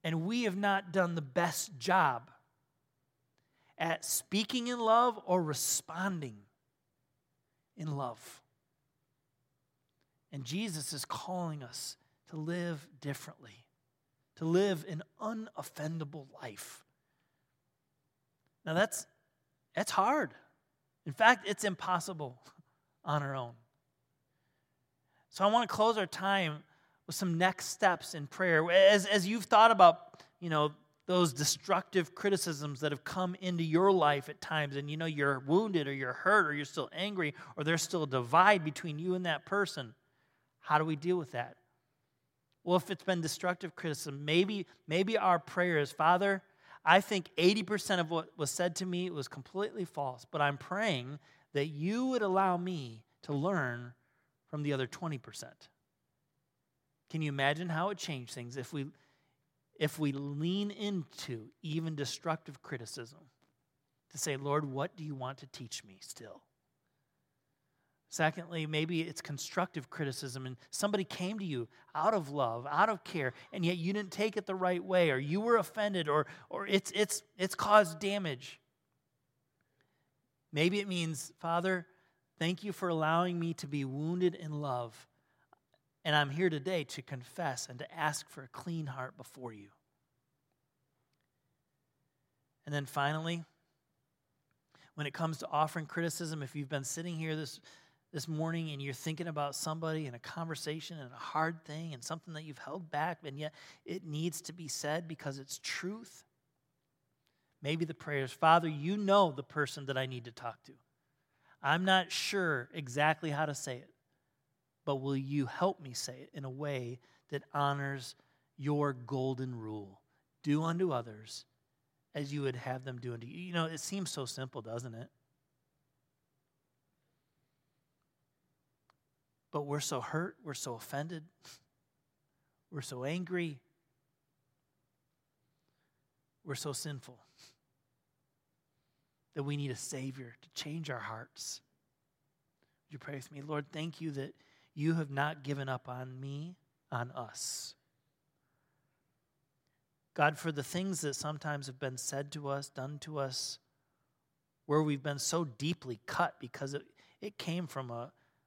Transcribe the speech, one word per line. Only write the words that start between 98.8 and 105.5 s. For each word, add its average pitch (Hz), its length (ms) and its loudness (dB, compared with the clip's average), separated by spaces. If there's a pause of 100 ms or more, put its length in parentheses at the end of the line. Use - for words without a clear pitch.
you're 139 140 -6
thinking 160 320 -6
about 147 300 -4
somebody 160 500 -4
and 123 80 -10
a 120 60 -14
conversation 160 800 -8
and 127 120 -14
a - 40 -20
hard 160 480 -2
thing 156 300 -10
and 123 100 -14
something 165 300 -8
that 156 100 -8
you've 147 140 -12
held 165 300 -10
back, 156 360 -2
and 139 160 -10
yet 151 120 -6 (320)
it 180 200 -6
needs 156 360 -4
to - 120 -12
be 165 160 -12
said 156 400 -4
because 139 320 -8
it's - 240 -14